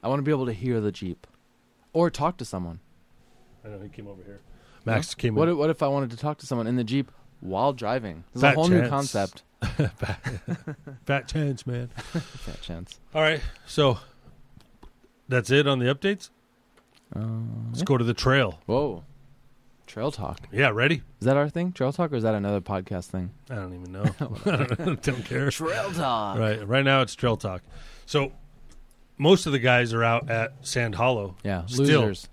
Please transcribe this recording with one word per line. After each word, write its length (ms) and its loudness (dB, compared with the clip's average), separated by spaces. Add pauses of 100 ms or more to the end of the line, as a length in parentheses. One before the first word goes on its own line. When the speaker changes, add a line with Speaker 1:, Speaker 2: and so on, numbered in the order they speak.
Speaker 1:
I 60 -4
wanna 140 0
be 80 2
able 160 2
to 60 -2
hear 280 0
the 120 0
Jeep 340 -8 (640)
or 180 4
talk 260 -2
to 80 -8
someone. 340 -8 (840)
Speaker 2:
I 40 -16
know, 120 -14
he 80 -16
came 180 -16
over 160 -18
here. 180 -20 (440)
Max 320 0
Speaker 1:
Yeah. 60 -10
Speaker 2:
came 120 2
Speaker 1:
What 140 6
Speaker 2:
in. 60 4
Speaker 1:
if, 40 -2
what 120 4
if 120 0
I 60 2
wanted 240 0
to 40 -12
talk 220 -4
to 80 -18
someone 220 -2
in 80 2
the 80 2
Jeep 260 -2 (300)
while 320 0
driving? 500 -4 (100)
This 40 -10
is 60 0
Speaker 2:
Fat 100 8
Speaker 1:
a 20 4
whole 140 4
new 120 6
Speaker 2:
chance. 100 0
Speaker 1:
concept. 520 -2 (200)
Speaker 2:
<laughs> 340 -2
Fat, 240 -6 (840)
fat 240 -2
chance, 380 -2
man. 220 -6
Speaker 1:
<laughs> 80 -16
Fat 680 -10
chance. 360 -12 (160)
Speaker 2:
All 80 2
right, 180 2 (260)
so 320 4 (1300)
that's 220 2
it 160 6
on 120 2
the 140 2
updates? 380 -2 (840)
Speaker 1:
Uh, 60 -4 (480)
Speaker 2:
Let's 120 -6
Speaker 1:
yeah. 40 0
Speaker 2:
go 140 4
to 60 2
the 100 2
trail. 520 2
Speaker 1:
Whoa. 380 0 (840)
Trail 240 -4
talk. 400 -8
Speaker 2:
Yeah, 200 2
ready? 320 2 (180)
Speaker 1:
Is 60 0
that 100 6
our 140 2
thing? 220 -2
Trail 200 0
talk, 200 -2
or 40 -2
is 60 0
that 120 2
another 260 0
podcast 460 -6
thing? 240 -6 (200)
Speaker 2:
I 60 -8
don't 180 -8
even 180 -14
know. 120 -8
Speaker 1:
<laughs> 80 2 (340)
Speaker 2:
<laughs> 0 -
I 180 2 (200)
don't, 180 -2
don't 220 -2
care. 260 -2
Speaker 1:
Trail 420 -4
talk. 460 0
Speaker 2:
Right. 280 0
Right 180 2
now 180 4
it's 120 -4
trail 220 0
talk. 260 -6 (440)
So 260 0 (880)
most 280 6
of 60 0
the 60 2
guys 340 4
are 100 2
out 280 2
at 320 -2
Sand 320 -2
Hollow. 500 0
Speaker 1:
Yeah, 220 -2
Speaker 2:
Still. 180 2
Speaker 1:
losers. 480 4